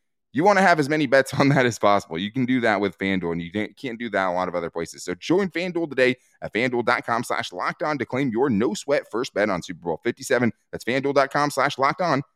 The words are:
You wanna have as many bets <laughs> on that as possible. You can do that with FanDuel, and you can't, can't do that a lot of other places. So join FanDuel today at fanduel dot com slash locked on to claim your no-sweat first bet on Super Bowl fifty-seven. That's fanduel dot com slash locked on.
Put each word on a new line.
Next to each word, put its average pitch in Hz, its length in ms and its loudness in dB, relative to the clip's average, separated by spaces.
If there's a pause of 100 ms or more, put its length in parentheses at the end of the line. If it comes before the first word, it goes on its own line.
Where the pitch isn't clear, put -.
(320)
You 151 120 -2
wanna 196 180 4
have 175 180 6
as 139 100 0
many 156 180 0
bets 135 260 4
<laughs> 139 60 -2
on 143 100 6
that 139 160 4
as 117 140 -2
possible. 101 400 2
You 104 120 -4
can 127 140 -2
do 127 160 0
that 110 180 2
with 101 200 -2
FanDuel, 95 320 -2
and 85 100 -4
you 85 100 -12
can't, 104 240 -6
can't 120 220 -10
do 113 140 -8
that 95 160 0
a 92 40 0
lot 92 160 0
of 87 60 -6
other 85 160 -4
places. 85 340 -8
So 90 120 -6
join 185 340 0
FanDuel 170 400 -6
today 127 280 2 (260)
at 80 100 -10
fanduel 120 320 -2
dot 120 180 2
com 117 200 -2
slash - 280 -6
locked 120 300 -6
on 151 160 -2
to 117 80 -4
claim 135 240 -2
your 123 220 0
no-sweat 113 580 0
first 117 240 -6
bet 104 160 2
on 87 140 -2
Super 85 220 -14
Bowl 82 180 -4
fifty-seven. 123 480 0 (200)
That's 104 120 -12
fanduel 135 320 -2
dot 135 160 4
com 147 180 2
slash 139 300 -2
locked 139 220 0
on. 160 200 0 (140)